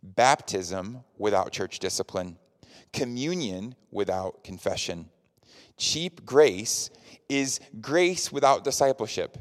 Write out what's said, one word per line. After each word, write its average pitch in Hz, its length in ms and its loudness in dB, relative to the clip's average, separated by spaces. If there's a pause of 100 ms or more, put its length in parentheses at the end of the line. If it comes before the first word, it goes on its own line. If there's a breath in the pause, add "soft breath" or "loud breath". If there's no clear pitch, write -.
baptism 98 1000 2 (160)
without 98 320 2
church - 300 -6
discipline, 92 580 -6 (540 loud breath)
communion 123 840 -4 (160)
without 95 540 -4
confession. 90 680 -6 (640 soft breath)
Cheap - 480 -4
grace 113 680 2 (380 loud breath)
is 139 300 -2 (220 loud breath)
grace 175 500 2
without 139 320 4
discipleship 131 800 0